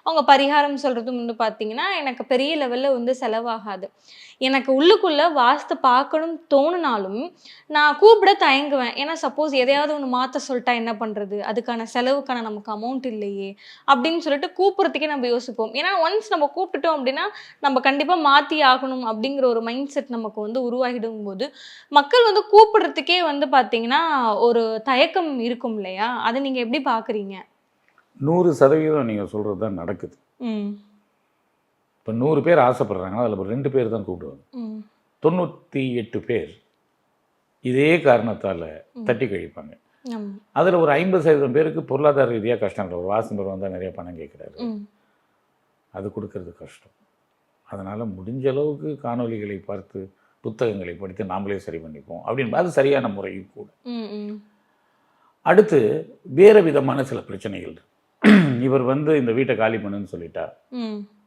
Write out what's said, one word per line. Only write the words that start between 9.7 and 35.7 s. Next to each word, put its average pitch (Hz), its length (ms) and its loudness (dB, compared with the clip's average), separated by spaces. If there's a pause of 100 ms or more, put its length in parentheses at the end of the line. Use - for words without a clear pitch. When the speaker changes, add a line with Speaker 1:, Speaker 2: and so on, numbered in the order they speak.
Speaker 1:
ஒண்ணு 262 240 -4
மாத்த 262 180 -4 (120)
சொல்லிட்டா 247 260 -2
என்ன 233 180 -4
பண்றது? 208 480 -6
அதுக்கான 226 540 -6
செலவுக்கான 254 480 -2
நமக்கு 214 300 -10
அமௌண்ட் 240 340 -6
இல்லையே, 202 500 -8 (300)
அப்படின்னு 277 320 2
சொல்லிட்டு 302 400 -2
கூப்பிடுறதுக்கே 349 480 2
நம்ம 285 200 -4
யோசிப்போம். 233 480 -4
ஏன்னா, 330 260 -2
ஒன்ஸ் 392 300 -2
நம்ம 294 260 0
கூப்பிட்டுட்டோம் 330 400 -2
அப்படின்னா, 277 300 -2 (340)
நம்ம 269 200 2
கண்டிப்பா 285 360 2
மாத்தி 294 380 4
ஆகணும் 262 500 2
அப்படிங்கிற 247 400 -2
ஒரு 233 160 2
மைண்ட் 240 280 -6
செட் 277 200 -6
நமக்கு 220 320 -8
வந்து 220 220 -6
உருவாகிடும் 240 640 -4
போது, 202 280 -8 (360)
மக்கள் 294 360 4
வந்து 415 180 4
கூப்பிடுறதுக்கே 403 800 6
வந்து 294 240 0
பாத்தீங்கன்னா, 254 540 2 (380)
ஒரு 226 460 2
தயக்கம் 302 540 0
இருக்கும் 240 360 -4
இல்லையா? 208 480 -4
அதை 233 180 -2
நீங்க 262 200 -4
எப்படி 247 240 -4
பாக்குறீங்க? 220 520 -4 (840)
Speaker 2:
நூறு 170 320 2
சதவீதம் 147 520 4
நீங்க 104 220 -4
சொல்றது 104 320 -6
தான் 98 160 -4
நடக்குது. 85 420 -10 (200)
Speaker 1:
ம். 214 320 -8 (1300)
Speaker 2:
இப்ப - 140 -8
நூறு 135 300 0
பேர் 170 160 4
ஆசைப்படுறாங்கன்னா, 107 640 0
அதுல 107 120 -2
ஒரு 95 120 -6
ரெண்டு 135 220 -4
பேர் 127 180 0
தான் 107 160 -6
கூப்பிடுவாங்க. 85 460 -12
Speaker 1:
ம். 220 280 -12 (440)
Speaker 2:
தொண்ணூத்தி 143 720 -4